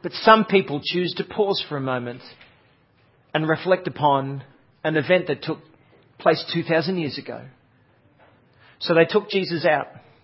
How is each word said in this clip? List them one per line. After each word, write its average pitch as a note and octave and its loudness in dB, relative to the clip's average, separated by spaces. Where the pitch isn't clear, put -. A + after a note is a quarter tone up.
But F3 -6
some A3 6
people E3 0
choose F3 -4
to - -4
pause G3+ -2
for D3 -8
a C3+ -4
moment B2+ -4
and D#3 -2
reflect F3+ 0
upon C#3 0
an D#3 0
event D3+ 2
that C#3+ -4
took D#3+ -8
place D#3+ 2
two E3+ -2
thousand E3 0
years D3+ -4
ago. B2 -14
So - 0
they E3 6
took G#3 0
Jesus E3+ -2
out. D3 2